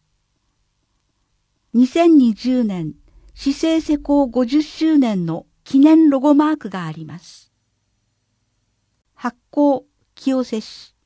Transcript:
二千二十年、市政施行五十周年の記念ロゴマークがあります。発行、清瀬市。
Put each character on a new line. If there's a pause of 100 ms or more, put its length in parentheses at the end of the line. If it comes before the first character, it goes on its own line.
(1700)
二
千
二
十
年、 (420)
市
政
施
行
五
十
周
年
の (200)
記
念
ロ
ゴ
マ
ー
ク
が
あ
り
ま
す。 (1600)
発 (140)
行、 (300)
清
瀬
市。 (100)